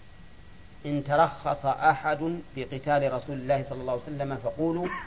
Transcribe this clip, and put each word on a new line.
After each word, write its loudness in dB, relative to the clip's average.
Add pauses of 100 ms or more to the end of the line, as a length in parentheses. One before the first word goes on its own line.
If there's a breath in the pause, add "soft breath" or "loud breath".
(880)
"إن 0
ترخص 2
أحد 2 (140)
في -4
قتال 2
رسول -4
الله 2
صلى -6
الله -2
عليه -2
وسلم -4
فقولوا: 0 (180)